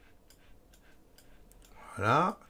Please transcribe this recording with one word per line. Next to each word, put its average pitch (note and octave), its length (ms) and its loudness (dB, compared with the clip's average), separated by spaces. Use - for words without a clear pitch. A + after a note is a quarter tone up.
Voilà. C#3+ 420 2